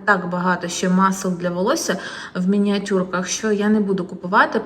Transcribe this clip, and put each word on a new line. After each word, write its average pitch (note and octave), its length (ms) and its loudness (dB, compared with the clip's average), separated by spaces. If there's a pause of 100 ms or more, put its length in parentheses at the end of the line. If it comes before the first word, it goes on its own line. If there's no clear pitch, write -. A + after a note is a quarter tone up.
так F#3+ 240 0
багато F3 380 -2
ще F3+ 220 -2
масел F#3+ 500 2
для F3 100 -2
волосся F#3+ 480 -2 (380)
в F#3 140 0
мініатюрках, G3 760 0
що - 240 -2
я G#3 180 2
не G#3+ 100 4
буду F#3+ 260 0
купувати G#3+ 600 0